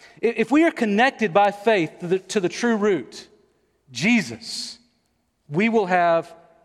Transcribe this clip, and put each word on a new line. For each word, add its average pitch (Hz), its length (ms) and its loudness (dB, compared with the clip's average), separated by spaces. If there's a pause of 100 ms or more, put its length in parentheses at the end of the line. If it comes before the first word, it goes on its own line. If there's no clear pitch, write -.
(220)
I-, 233 140 2
if 220 140 0
we 311 140 4
are 320 60 4
connected 220 640 0
by 202 180 4
faith 202 500 -2
to 180 60 -10
the, 180 140 0
to 208 200 -4
the 175 80 0
true 233 280 -2
root, 196 520 -4 (640)
Jesus, 143 880 -4 (720)
we 185 200 0
will 220 180 0
have 170 460 0 (320)